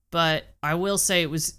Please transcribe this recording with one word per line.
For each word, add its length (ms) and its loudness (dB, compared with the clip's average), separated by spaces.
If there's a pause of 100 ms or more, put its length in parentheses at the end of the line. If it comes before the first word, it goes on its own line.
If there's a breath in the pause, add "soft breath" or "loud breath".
(100)
but 340 2 (180)
I 120 -2
will 240 0
say 240 2
it 80 -2
was, 280 -4